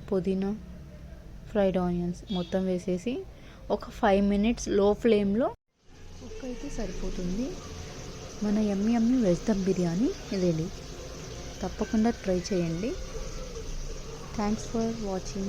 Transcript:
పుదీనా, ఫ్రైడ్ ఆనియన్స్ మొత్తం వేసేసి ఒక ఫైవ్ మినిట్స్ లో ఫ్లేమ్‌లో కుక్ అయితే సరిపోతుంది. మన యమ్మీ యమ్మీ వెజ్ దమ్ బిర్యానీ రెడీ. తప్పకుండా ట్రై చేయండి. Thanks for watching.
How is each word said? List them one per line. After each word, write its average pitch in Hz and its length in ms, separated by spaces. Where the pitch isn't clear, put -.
పుదీనా, 190 480
ఫ్రైడ్ 190 300
ఆనియన్స్ 175 420
మొత్తం 180 340
వేసేసి 180 460
ఒక - 220
ఫైవ్ 202 340
మినిట్స్ 202 440
లో 202 240
ఫ్లేమ్‌లో 208 540
కుక్ 220 300
అయితే 254 260
సరిపోతుంది. 190 760
మన 208 200
యమ్మీ 208 320
యమ్మీ 233 260
వెజ్ 175 240
దమ్ 202 200
బిర్యానీ 185 460
రెడీ. 175 320
తప్పకుండా 220 580
ట్రై 185 260
చేయండి. 175 500
Thanks 214 340
for 226 200
watching. 190 500